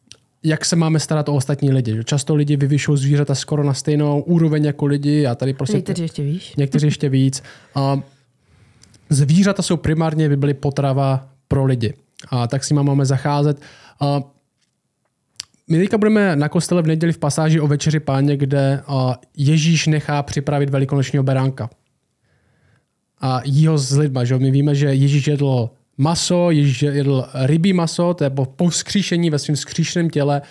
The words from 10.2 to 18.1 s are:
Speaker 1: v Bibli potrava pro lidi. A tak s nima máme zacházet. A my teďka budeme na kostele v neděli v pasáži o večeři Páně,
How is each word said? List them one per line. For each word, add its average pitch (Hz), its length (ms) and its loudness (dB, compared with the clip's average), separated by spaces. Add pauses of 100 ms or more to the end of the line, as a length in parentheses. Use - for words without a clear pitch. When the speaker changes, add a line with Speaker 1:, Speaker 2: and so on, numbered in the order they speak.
Speaker 1:
v - 20 2
Bibli 143 240 0
potrava 135 720 -2 (200)
pro 135 160 2
lidi. 120 300 0 (360)
A 120 160 -2
tak 131 180 -4
s - 60 -4
nima 147 120 2
máme 139 240 2
zacházet. 143 540 0 (400)
A 143 220 -2 (1500)
my 160 80 2
teďka 202 200 0
budeme 208 380 2
na 147 120 0
kostele 175 340 0
v 160 40 -2
neděli 160 260 0
v 156 60 -8
pasáži 156 420 0
o 151 60 0
večeři 147 340 0
Páně, 143 360 0